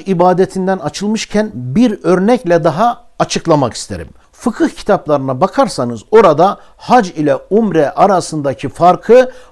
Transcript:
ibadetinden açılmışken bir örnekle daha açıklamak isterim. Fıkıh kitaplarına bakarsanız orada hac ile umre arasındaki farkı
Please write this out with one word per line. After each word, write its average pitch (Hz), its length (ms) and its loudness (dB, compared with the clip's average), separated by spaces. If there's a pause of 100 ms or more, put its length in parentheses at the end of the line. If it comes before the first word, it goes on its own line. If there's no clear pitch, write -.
ibadetinden 185 720 0
açılmışken 208 760 -6
bir 135 500 0
örnekle 185 600 0
daha 185 420 -2 (140)
açıklamak 147 540 -2
isterim. 85 340 -12 (240)
Fıkıh - 380 -4
kitaplarına 139 720 -2
bakarsanız 156 720 -2
orada 190 460 4 (200)
hac 214 320 0
ile 147 260 -2 (140)
umre 170 420 0
arasındaki 151 800 -2
farkı 226 600 2 (200)